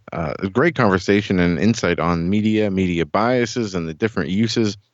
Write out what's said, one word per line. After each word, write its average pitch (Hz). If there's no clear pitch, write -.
uh, 78
a 98
great 123
conversation 101
and 87
insight 87
on 85
media, 107
media 90
biases, 113
and 82
the 80
different 87
uses, 107